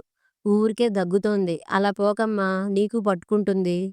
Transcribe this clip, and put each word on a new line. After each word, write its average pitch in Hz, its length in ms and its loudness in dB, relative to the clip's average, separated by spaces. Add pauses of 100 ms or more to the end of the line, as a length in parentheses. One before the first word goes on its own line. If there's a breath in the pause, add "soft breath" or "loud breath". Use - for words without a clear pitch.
(460)
ఊరికే 214 440 2
దగ్గుతోంది. 190 680 0 (140)
"అలా 202 220 2
పోకమ్మా, 202 580 0 (180)
నీకు 202 320 0
పట్టుకుంటుంది." 190 760 0 (160)